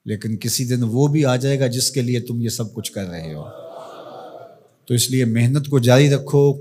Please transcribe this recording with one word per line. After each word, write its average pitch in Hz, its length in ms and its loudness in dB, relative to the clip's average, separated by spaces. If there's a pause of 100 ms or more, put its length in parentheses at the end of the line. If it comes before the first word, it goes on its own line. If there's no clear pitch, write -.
लेकिन 107 300 -6
किसी 120 300 -4
दिन 123 200 0
वो 123 220 2
भी 147 160 2
आ 127 140 2
जाएगा 135 320 0
जिसके 123 320 -2
लिए 120 200 0
तुम 120 200 -6
ये 113 100 -2
सब 110 220 -8
कुछ 107 160 -8
कर 98 160 -8
रहे 82 280 -10
हो। 76 100 -12 (1400)
तो 127 80 0
इसलिए 127 320 2
मेहनत 120 400 2
को 139 120 4
जारी 127 300 6
रखो, 143 520 4